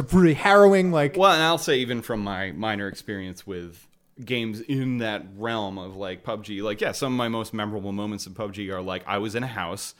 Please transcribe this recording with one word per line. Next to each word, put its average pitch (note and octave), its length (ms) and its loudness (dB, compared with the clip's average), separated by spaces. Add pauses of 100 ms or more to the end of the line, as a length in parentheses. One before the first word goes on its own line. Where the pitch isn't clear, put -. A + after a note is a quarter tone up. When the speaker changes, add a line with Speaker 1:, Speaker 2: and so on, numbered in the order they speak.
(140)
Speaker 1:
really F3 200 8
harrowing, G3 580 8
like D3 260 2
Speaker 2:
Well, F#3+ 140 8
and D#3+ 120 4
I'll E3 160 4
say D3 200 2
even A#2+ 220 -2
from A2 200 -4
my F#2+ 300 -4
minor G2+ 360 -4
experience F#2+ 580 -10
with F2 420 -12 (360)
games A2+ 380 -4
in C3 380 -2
that G#2+ 240 -4 (140)
realm G#2 400 -4
of, F#2+ 180 -12
like, F#2+ 280 -10
pub G#2 200 -8
G, G2+ 180 -10
like, G#2 200 -4
yeah, F3 100 -2
some B2+ 220 -4
of B2+ 40 -2
my B2 120 -2
most A2+ 240 -6
memorable G#2 380 -6
moments G#2 340 -8
in F#2+ 80 -18
pub G2+ 200 -10
G G2 180 -10
are, F#2 100 -6
like, F#2 260 -8
I G2+ 120 -2
was G#2+ 160 -6
in A#2+ 80 -4
a C3 40 -8
house G2 520 -8